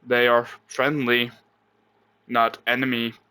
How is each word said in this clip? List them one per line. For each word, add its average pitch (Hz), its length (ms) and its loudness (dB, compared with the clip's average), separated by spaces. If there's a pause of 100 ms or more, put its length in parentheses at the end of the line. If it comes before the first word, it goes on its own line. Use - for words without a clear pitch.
They 123 220 2
are 120 200 2 (200)
friendly, 123 640 -2 (960)
not 117 300 0 (100)
enemy. 120 460 -2 (180)